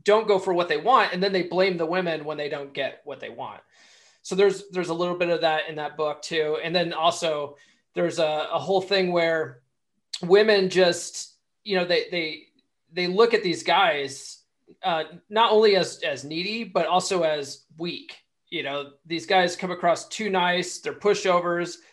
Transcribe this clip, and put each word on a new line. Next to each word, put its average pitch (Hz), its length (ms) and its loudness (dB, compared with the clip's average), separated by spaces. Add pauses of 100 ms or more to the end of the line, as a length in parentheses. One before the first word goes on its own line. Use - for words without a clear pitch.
don't 214 240 4
go 202 100 4
for 190 160 -2
what 175 160 0
they 151 80 0
want. 202 360 4
And 180 100 -2
then 196 80 0
they 185 120 0
blame 180 340 0
the 165 80 -2
women 165 400 -2
when 151 120 -8
they 147 120 -6
don't 143 240 -10
get 135 320 -6
what 135 140 -14
they 113 100 -14
want. 117 320 -14 (600)
So - 140 -8
there's, 190 340 2
there's 170 200 -4
a 165 40 -4
little 175 220 -2
bit 175 140 -2
of 165 120 0
that 156 280 0
in 160 60 -12
that 147 220 -8
book 151 240 -4
too. 151 420 -2
And 165 120 -4
then 170 180 0
also 156 600 -2 (400)
there's 170 240 -2
a, 151 320 0
a 135 80 -2
whole 185 220 0
thing 185 300 0
where 165 500 0 (600)
women 196 480 6
just, - 640 0 (300)
you 202 140 -2
know, 180 80 0
they, 175 260 0
they, 156 320 -4 (480)
they 180 160 -2
look 220 260 4
at 214 80 2
these 170 220 -2
guys, 156 800 0 (400)
uh, 165 220 -2 (240)
not 220 220 4
only 214 240 6
as, - 280 0
as 139 200 -4
needy, 180 400 -6
but 180 220 0
also 180 380 2
as 151 400 -4 (140)
weak. 165 380 -10 (340)
You 160 140 -6
know, 143 280 -6 (140)
these 160 200 -6
guys 180 300 2
come 180 160 -6
across 175 360 0
too 214 220 -6
nice, 180 500 0
they're 185 140 -8
pushovers, 175 840 0 (160)